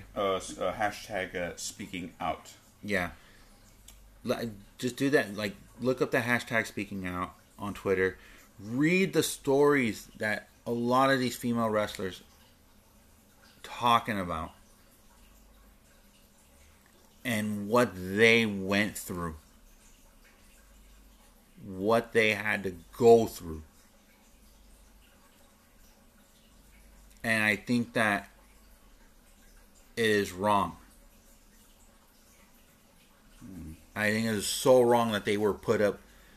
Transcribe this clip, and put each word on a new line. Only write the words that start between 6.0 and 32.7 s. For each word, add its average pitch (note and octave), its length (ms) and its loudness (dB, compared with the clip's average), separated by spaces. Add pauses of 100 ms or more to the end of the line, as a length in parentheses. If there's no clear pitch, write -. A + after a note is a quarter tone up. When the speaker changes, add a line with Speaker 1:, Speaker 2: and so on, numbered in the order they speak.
Speaker 2:
up C3+ 100 -2
the C3+ 80 2
hashtag A#2+ 480 -2
speaking G2 400 -8
out F2+ 260 -6 (240)
on G2+ 160 -8
Twitter. F#2+ 440 0 (420)
Read D3 540 0
the D#3 100 2
stories C#3 840 2 (100)
that G#2+ 300 -4 (200)
a A#2 40 -2
lot B2 380 2
of C3+ 100 2
these B2 160 -4
female A#2 340 -2
wrestlers G#2 520 -4 (1400)
talking A#2 560 0
about E2+ 320 -6 (2750)
and G#2+ 440 -4
what A#2 280 2
they A2 500 4
went G2 500 -2
through, E2+ 400 -8 (2250)
what G#2 480 0
they A2 200 4
had G#2 300 -2
to F#2 120 -6 (200)
go A#2 300 8
through. D#2+ 380 -10 (3500)
And A2 200 0
I G#2+ 120 2
think A#2+ 380 -2
that G#2+ 380 0 (1600)
it A#2 140 0
is G2+ 220 2
wrong. F#2 460 0 (2750)